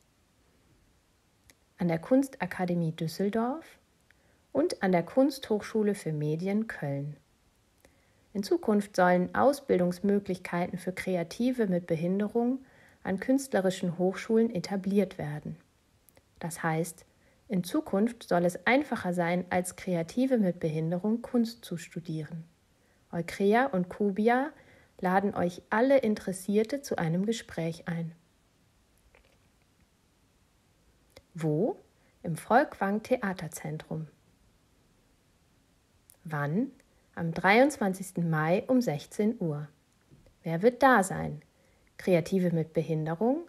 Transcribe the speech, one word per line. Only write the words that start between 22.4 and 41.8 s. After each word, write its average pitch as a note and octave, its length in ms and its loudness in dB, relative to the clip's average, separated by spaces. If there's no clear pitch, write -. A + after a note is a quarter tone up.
Eukrea G3+ 560 2
und F3+ 220 -2
Kubia A3 640 0
laden F#3+ 340 2
euch F3 340 -4
alle C4 300 4
Interessierte G#3+ 840 0
zu - 160 -4
einem F3 300 0
Gespräch E3 640 -6
ein. E3 260 -6
Wo? E3 420 0
Im D#3+ 140 -4
Folkwang A3 680 2
Theaterzentrum. D#3+ 1040 -6
Wann? D#3 480 -2
Am E3 180 -4
dreiundzwanzigsten F#3+ 960 2
Mai D#3+ 380 2
um B3+ 120 4
sechzehn G#3+ 600 -2
Uhr. D3+ 280 -4
Wer E3 180 -2
wird A#3+ 200 4
da A3 200 8
sein? D#3+ 400 -6